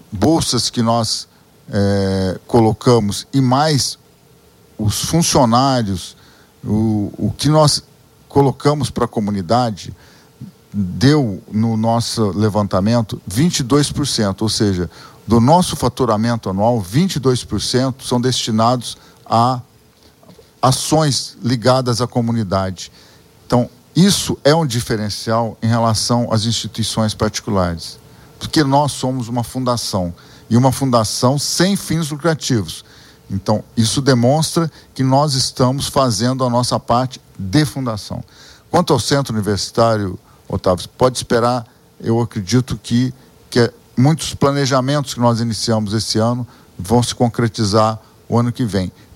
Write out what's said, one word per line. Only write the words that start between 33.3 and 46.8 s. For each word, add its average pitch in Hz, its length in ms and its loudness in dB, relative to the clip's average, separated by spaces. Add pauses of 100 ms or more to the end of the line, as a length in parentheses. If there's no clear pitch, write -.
isso 110 240 0
demonstra 139 720 2 (240)
que 135 80 -2
nós 135 320 2
estamos 131 520 -2
fazendo 127 560 0
a 127 60 0
nossa 120 300 0
parte 127 420 -2 (160)
de 98 280 0
fundação. 123 580 -8 (480)
Quanto 170 220 2
ao 127 60 4
centro 135 340 -2
universitário, 107 840 0 (300)
Otávio, 92 400 -2 (100)
pode 127 200 2
esperar, 120 480 0 (340)
eu 113 220 0
acredito 113 600 -2
que, 123 320 0 (360)
que 127 100 2
é, 117 140 2 (240)
muitos 147 360 2
planejamentos 139 800 0
que - 60 -8
nós 120 220 2
iniciamos 110 520 -2
esse 110 260 -2
ano 120 280 -2 (320)
vão 107 220 2